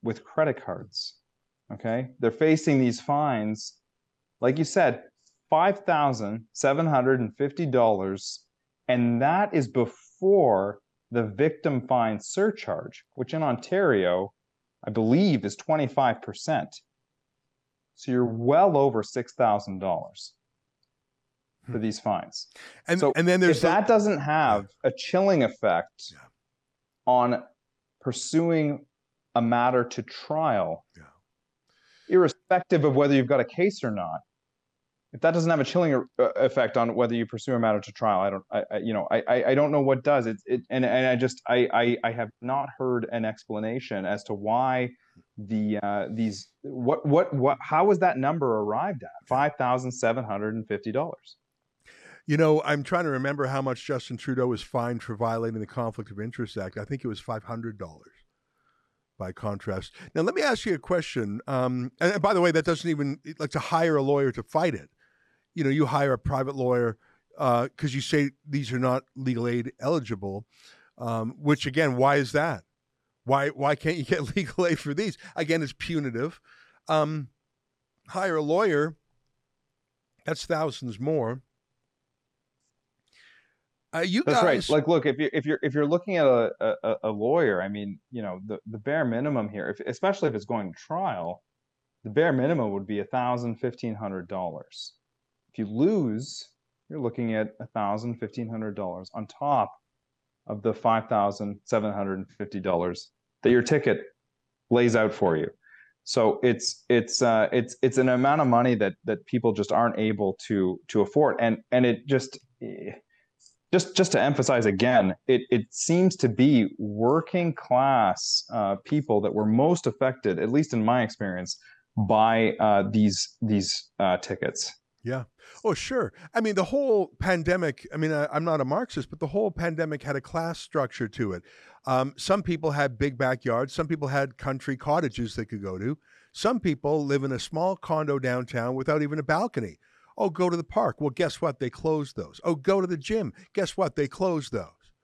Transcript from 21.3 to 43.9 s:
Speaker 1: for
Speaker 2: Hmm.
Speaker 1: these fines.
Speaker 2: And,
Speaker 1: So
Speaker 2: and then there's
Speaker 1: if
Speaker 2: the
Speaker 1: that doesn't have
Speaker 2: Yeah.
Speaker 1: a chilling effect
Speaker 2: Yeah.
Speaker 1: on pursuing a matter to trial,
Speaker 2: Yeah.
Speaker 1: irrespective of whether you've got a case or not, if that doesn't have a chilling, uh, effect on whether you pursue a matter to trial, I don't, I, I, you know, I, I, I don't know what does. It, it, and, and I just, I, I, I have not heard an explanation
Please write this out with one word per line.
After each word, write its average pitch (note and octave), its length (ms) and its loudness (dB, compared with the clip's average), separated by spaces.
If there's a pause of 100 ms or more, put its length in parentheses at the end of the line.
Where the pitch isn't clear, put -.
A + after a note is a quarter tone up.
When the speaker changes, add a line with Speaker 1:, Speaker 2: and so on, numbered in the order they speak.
Speaker 1:
for B2 60 -10
Speaker 2:
Hmm. A#2 100 -4
Speaker 1:
these A2 180 -4
fines. - 480 -6 (400)
Speaker 2:
And, F3 100 0
Speaker 1:
So D3 160 4
Speaker 2:
and E3+ 140 2
then F3+ 120 4
there's E3+ 160 6
Speaker 1:
if - 60 -2
Speaker 2:
the E3+ 60 4
Speaker 1:
that G3 180 4
doesn't G#3 320 4
have C#3 480 2 (160)
Speaker 2:
Yeah. C3 80 2
Speaker 1:
a - 60 -14
chilling F#3 460 2
effect - 680 0
Speaker 2:
Yeah. - 80 -20 (880)
Speaker 1:
on B2 360 2 (580)
pursuing D#3 840 0 (480)
a A#2 80 4
matter A#2+ 420 2
to A#2+ 180 -8
trial, G#2+ 840 -2 (100)
Speaker 2:
Yeah. D#2 80 -20 (1040)
Speaker 1:
irrespective F3+ 760 4
of C#3 120 4
whether C#3+ 180 6
you've C3+ 120 4
got C#3 140 4
a A#2 40 2
case G3 400 0
or B2 60 -2
not, E2+ 300 -6 (920)
if A#2 80 -14
that E3 120 4
doesn't E3 180 2
have D#3+ 100 4
a C3+ 40 4
chilling, E3 300 2
uh, B2 420 0
effect B2 400 2
on A#2 180 2
whether A#2 200 2
you A#2 120 0
pursue A#2+ 280 -6
a A#2+ 40 2
matter A2 220 2
to G2+ 120 -16
trial, G2+ 280 0
I G2 100 2
don't, G2 200 -8
I, G#2 200 -2
I, G#2 80 -4
you A2 160 -4
know, G2+ 160 -2
I, A2+ 180 2
I, B2 220 2
I C3+ 40 4
don't D3 180 2
know D3+ 80 2
what C3+ 240 2
does. C#3 220 2
It, A2 100 -4 (100)
it, A#2+ 240 -2
and, B2+ 140 0
and B2+ 220 2
I B2+ 100 2
just, B2+ 320 -2
I, B2 240 4
I, A#2+ 240 2 (120)
I A2+ 40 -2
have A2+ 180 -6 (100)
not C3+ 280 -4 (100)
heard B2 340 -2
an A2+ 120 -4
explanation A2 800 -6